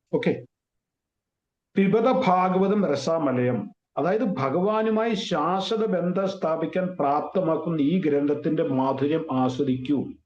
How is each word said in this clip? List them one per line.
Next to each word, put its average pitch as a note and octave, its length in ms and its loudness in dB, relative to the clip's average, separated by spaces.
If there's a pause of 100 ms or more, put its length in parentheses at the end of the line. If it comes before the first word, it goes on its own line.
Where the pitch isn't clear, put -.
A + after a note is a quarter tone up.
(140)
ഓക്കെ, D3 300 -2 (1300)
പിബത A3 360 4 (160)
ഭാഗവതം F#3 580 2
രസാമലയം, C3 880 0 (260)
അതായത് F#3+ 260 0
ഭഗവാനുമായി G#3+ 880 0
ശാശ്വത F#3+ 720 -2
ബന്ധം F#3 440 0
സ്ഥാപിക്കാൻ E3 580 -2 (120)
പ്രാപ്തമാക്കുന്ന D#3 840 0
ഈ D#3+ 200 2
ഗ്രന്ഥത്തിന്റെ D3 600 0
മാധുര്യം C3+ 680 0
ആസ്വദിക്കൂ, B2+ 760 0 (200)